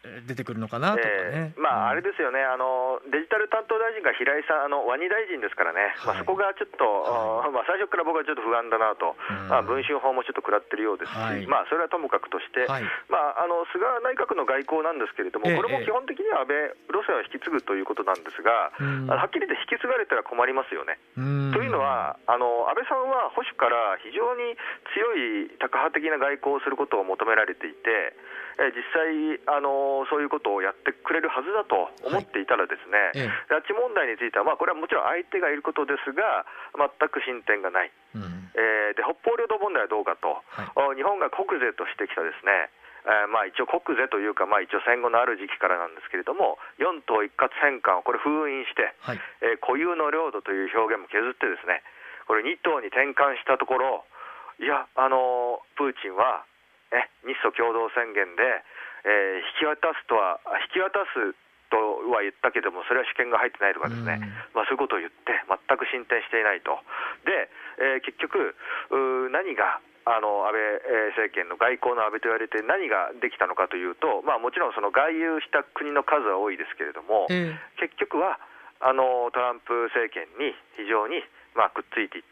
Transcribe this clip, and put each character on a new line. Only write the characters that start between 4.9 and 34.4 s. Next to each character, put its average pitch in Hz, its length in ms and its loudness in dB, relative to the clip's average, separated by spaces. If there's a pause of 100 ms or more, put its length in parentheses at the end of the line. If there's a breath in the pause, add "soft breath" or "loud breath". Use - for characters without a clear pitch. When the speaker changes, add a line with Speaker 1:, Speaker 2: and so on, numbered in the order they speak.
Speaker 2:
ニ 165 120 -2
大 208 200 0
臣 143 120 -4
で 101 80 -2
す - 60 -8
か 98 80 2
ら 82 100 0
ね。 98 280 2
Speaker 1:
は 101 160 0
い。 92 80 -4
Speaker 2:
ま - 0 -
あ、 - 0 -
そ - 0 -
こ 92 100 2
が 101 220 0
ち 208 80 -4
ょ - 0 -
っ - 80 -18
と、 - 80 -2
Speaker 1:
は 113 640 2
い。 147 80 0
Speaker 2:
ま 120 80 2
あ、 - 80 -2
最 190 80 0
初 202 80 0
か 180 160 0
ら - 20 0
僕 160 140 0
は 151 80 0
ち 156 80 -2
ょ - 0 -
っ - 20 -2
と 123 60 -6
不 110 160 -2
安 117 160 0
だ 113 80 4
な 107 160 4
と。 85 160 0
Speaker 1:
う - 200 -8 (120)
ん。 - 40 -10
Speaker 2:
ま 135 80 6
あ、 117 40 6
文 123 240 0
春 139 160 0
砲 131 120 2
も 127 120 0
ち - 80 -6
ょ - 0 -
っ - 0 -
と - 80 -2
食 - 80 -2
ら 104 80 4
っ - 80 0
て - 100 -4
る 107 60 -4
よ 107 160 0
う - 0 -
で 85 80 -8
す - 80 -12
し、 - 20 -8
Speaker 1:
は 110 220 -2
い。 98 80 -6
Speaker 2:
ま 113 160 2
あ、 90 80 -2
そ 156 80 2
れ 165 80 0
は - 40 -8
と 175 120 -2
も 139 80 -4
か - 80 2
く - 160 -4
と 90 80 -4
し - 80 -12
て、 127 160 0
Speaker 1:
は 135 160 -2
い。 - 20 -4 (300 loud breath)
Speaker 2:
ま 151 240 0
あ、 165 80 2
あ - 20 -2
の、 170 220 0
菅 180 160 0 (160)
内 254 160 -2
閣 - 160 -2
の 147 160 0
外 135 160 0
交 160 160 0
な 160 80 0
ん 160 80 -4
で 113 80 0
す - 80 -10
け - 80 -6
れ 90 80 -2
ど - 80 -6
も、 170 80 -2
Speaker 1:
え 175 80 4
え、 156 40 4
Speaker 2:
こ - 40 2
れ - 80 0
も 123 160 -2
基 214 80 0
本 262 160 -2
的 277 80 -6
に 392 160 -2
は 143 80 2
安 131 80 -4
倍 143 80 2 (320)
路 208 160 -2
線 - 80 0
を 120 80 0
引 - 160 -8
き - 80 -8
継 120 160 0
ぐ - 0 -
と 98 160 -2
い 95 40 -2
う 95 40 -4
こ 107 80 -4
と 104 80 -4
な 95 160 0
ん 82 80 -14
で - 80 -12
す - 80 -10
が、 110 400 2
Speaker 1:
え - 0 -
え。 139 240 -4
う - 0 -
ん。 131 80 0
Speaker 2:
あ 131 80 2
の、 - 0 -
は 381 80 0
っ - 0 -
き - 80 -4
り 392 80 0
言 349 80 -2
っ - 0 -
て - 160 -4
引 466 80 0
き - 40 -6
継 - 40 -4
が 254 160 0
れ - 80 -4
た 127 80 2
ら - 80 -2
困 120 240 -2
り 131 80 -2
ま 131 80 0
す - 80 -8
よ 78 80 -4
ね。 71 160 -4 (160)
Speaker 1:
う 127 80 -6
ん。 139 320 0
Speaker 2:
と 226 80 4
い 269 60 -2
う - 20 -4
の - 80 0
は、 127 480 0
あ 120 160 4
の、 120 320 2
安 - 0 -
倍 240 160 -2
さ 269 80 2
ん 254 80 0
は 247 240 0
保 254 160 -4
守 - 80 -10
か 120 160 4
ら 110 320 2
非 110 160 -14
常 240 160 0
に 240 240 -4 (400 loud breath)
強 226 160 2 (320)
い - 160 -16
タ 131 80 0
カ 127 80 0
派 151 240 2
的 160 80 0
な 156 80 2
外 139 240 2
交 139 160 2
を - 80 0
す - 0 -
る 135 80 0
こ 139 160 -2
と 113 80 2
を 95 80 2
求 95 240 -2
め 110 80 6
ら 107 80 4
れ 90 80 -4
て 82 160 -6
い 76 80 -12
て、 104 400 0 (420 loud breath)
え、 139 160 4
実 120 180 -8
際、 156 560 -2
あ 147 120 2
の、 139 480 0
そ 151 100 2
う - 20 0
い 147 40 0
う 139 40 -4
こ 147 100 0
と 101 140 0
を 98 80 0
や 95 100 0
っ - 40 -10
て - 160 -2
く - 220 -4
れ 160 80 2
る 160 80 -2
は 127 120 -2
ず 156 80 -6
だ 208 160 -2
と 92 240 0 (160)
思 170 140 -2
っ - 40 -6
て - 180 -4
い 92 40 -6
た 120 120 2
ら 90 100 0
で - 100 -4
す - 80 -16
ね、 104 400 2
Speaker 1:
は - 0 -
い。 - 0 -
え 104 60 -2 (180 loud breath)
え。 151 40 4
Speaker 2:
拉 156 120 0
致 202 80 -4
問 240 240 0
題 156 80 2
に 113 120 -2
つ 120 80 -2
い 113 60 -2
て - 60 0
は、 101 80 4